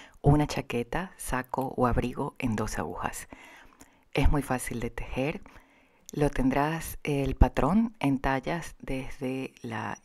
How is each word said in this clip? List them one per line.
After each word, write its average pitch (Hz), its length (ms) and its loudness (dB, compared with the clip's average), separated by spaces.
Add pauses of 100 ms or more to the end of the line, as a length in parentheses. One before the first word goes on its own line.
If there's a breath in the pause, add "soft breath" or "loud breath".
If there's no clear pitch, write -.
(220 loud breath)
una 147 240 6
chaqueta, 139 720 -4
saco - 580 -4
o 127 100 4
abrigo 127 520 0
en 113 180 0
dos 107 220 -2
agujas. - 500 -6 (880 loud breath)
Es 143 160 8
muy 151 100 4
fácil 123 400 -4
de 117 80 -4
tejer. 135 540 -4 (680 loud breath)
Lo 147 180 2
tendrás 143 720 0
el 139 340 -2
patrón 160 640 4
en 139 180 2
tallas 139 600 -4
desde 131 840 -6
la 110 440 -6